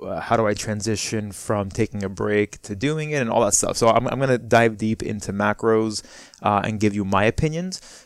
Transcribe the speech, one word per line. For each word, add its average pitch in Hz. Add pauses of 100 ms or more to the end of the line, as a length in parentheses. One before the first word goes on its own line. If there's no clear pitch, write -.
(200)
how -
do 110
I 104
transition 104
from 101
taking 104
a 95
break 104
to 104
doing 151
it 143
and 113
all 113
that 104
stuff? -
So 117
I'm, 117
I'm 123
gonna 131
dive 113
deep 110
into 101
macros, 107 (400)
uh, 101
and 107
give 104
you 101
my 98
opinions 160 (260)